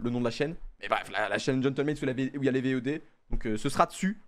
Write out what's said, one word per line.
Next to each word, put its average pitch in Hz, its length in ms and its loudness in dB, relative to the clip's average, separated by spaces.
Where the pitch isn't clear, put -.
le 120 60 0
nom 120 100 0
de 120 60 2
la 113 60 2
chaîne. 151 240 -2
Mais 104 80 -8
bref, 101 240 0
la, 101 160 0
la 101 80 2
chaîne 131 260 2
Gentlemate 139 380 0
où 147 40 -2
la 127 80 0
V-, 131 220 -2
où 139 80 -2
il - 20 2
y 135 40 6
a - 20 6
les 131 100 2
V 131 140 0
O 123 60 -2
D. 143 200 -4
Donc, - 180 0
euh, 107 80 2
ce 139 140 -2
sera 170 160 4
dessus. - 420 -2